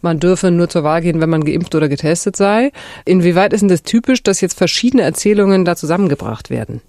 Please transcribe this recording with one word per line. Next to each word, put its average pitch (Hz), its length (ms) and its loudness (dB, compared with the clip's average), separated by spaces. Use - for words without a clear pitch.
man 165 180 -2
dürfe 180 320 2
nur 175 180 2
zur 165 140 -2
Wahl 156 200 0
gehen, 165 180 0
wenn 160 80 0
man 156 160 0
geimpft 151 300 -4
oder 156 140 2
getestet 160 480 -2
sei. 214 360 2
Inwieweit 180 480 2
ist 214 80 0
denn 202 80 2
das 175 140 2
typisch, 240 400 0
dass 196 180 0
jetzt 180 160 -2
verschiedene 240 460 0
Erzählungen 196 600 2
da 175 120 0
zusammengebracht 147 720 -4
werden? 117 400 -8